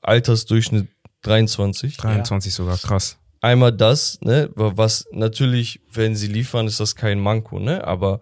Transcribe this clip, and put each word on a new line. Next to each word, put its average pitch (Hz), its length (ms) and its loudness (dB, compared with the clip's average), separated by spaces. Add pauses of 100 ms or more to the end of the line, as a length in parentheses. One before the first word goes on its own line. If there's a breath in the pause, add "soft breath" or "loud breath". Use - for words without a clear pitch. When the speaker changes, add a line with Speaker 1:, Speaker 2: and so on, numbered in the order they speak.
Speaker 1:
Altersdurchschnitt 113 840 2 (340)
dreiundzwanzig. 107 760 0
Speaker 2:
Dreiundzwanzig 101 560 -2
Speaker 3:
Ja. - 40 -6
Speaker 2:
sogar, 90 200 -2
krass. - 400 -2 (240)
Speaker 1:
Einmal 123 300 6
das, 110 500 2
ne, 120 340 0
wa-, 107 200 0
was 110 360 0
natürlich, 117 720 -2 (100)
wenn 110 240 0
sie 104 120 -4
liefern, 113 400 -2
ist 107 120 -4
das 107 160 -4
kein 101 240 -2
Manko, 104 400 -2
ne, 143 260 -4
aber 95 360 -2